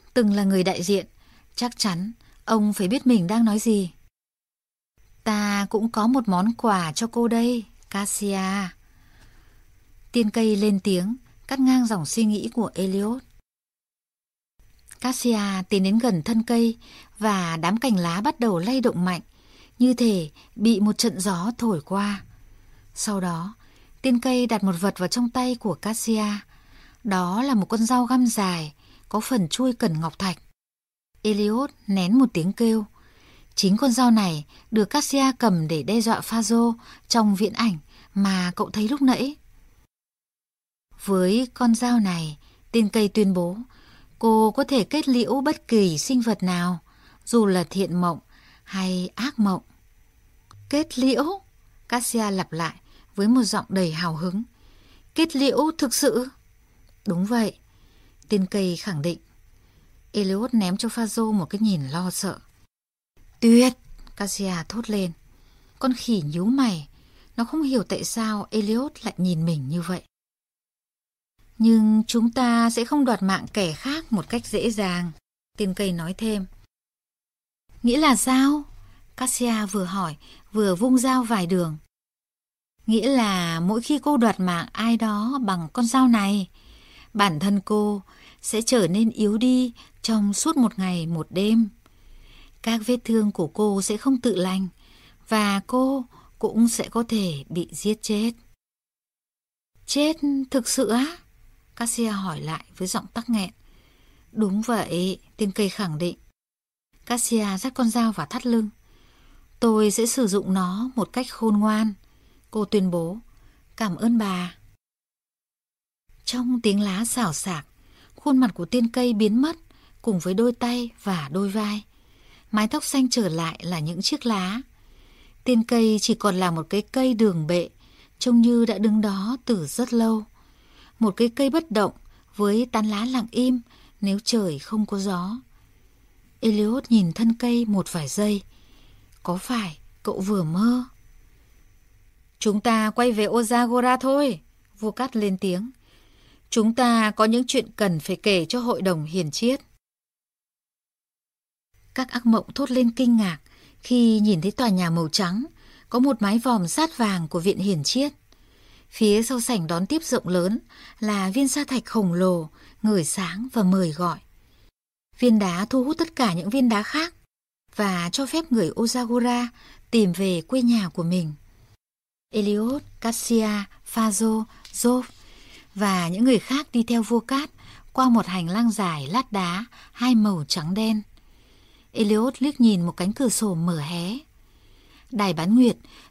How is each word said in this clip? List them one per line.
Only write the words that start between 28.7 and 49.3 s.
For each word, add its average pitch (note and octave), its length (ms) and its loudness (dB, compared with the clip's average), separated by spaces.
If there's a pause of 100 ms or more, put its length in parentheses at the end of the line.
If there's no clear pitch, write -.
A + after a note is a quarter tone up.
có G#3 100 -2
phần A3 280 0
chuôi B3+ 260 0
cần F3 260 -2
ngọc E3 200 -8
thạch. F#3+ 180 -4 (840)
Elliot G#3+ 480 0 (180)
nén G3 320 2
một B3 140 6
tiếng F3 200 0
kêu. A3 320 2 (680)
Chính G3+ 220 4
con C4+ 140 2
dao A#3+ 200 4
này F3 340 2 (260)
được A3 140 2
Cassia C#4 540 2
cầm F3 280 2
để D#3 160 -2
đe A3 180 0
dọa G#3+ 180 0
Fazo A3+ 540 0 (340)
trong G#3+ 280 4
viễn G3 180 0
ảnh G#3+ 240 0 (360)
mà F#3+ 420 0
cậu - 140 -4
thấy G#3+ 180 -2
lúc C#4+ 140 -4
nãy. B3+ 340 2 (1700)
Với G3 480 2
con A#3 220 2
dao A#3+ 240 2
này, E3 380 -4 (340)
Tiên A3+ 180 2
Cây G#3+ 180 2
tuyên G3+ 260 2
bố, F3 240 -2 (600)
cô A3 320 4
có C#4 120 -2
thể C4 200 2
kết D4 240 -2
liễu B3 340 2
bất D4+ 260 -2
kỳ F#3+ 300 4
sinh B3+ 240 0
vật A3+ 220 -2
nào, F3 360 -2 (460)
dù A#3 200 4
là F#3 180 2
thiện F3+ 380 -2
mộng E3+ 180 -2 (440)
hay F#3 520 -6
ác B3+ 240 -6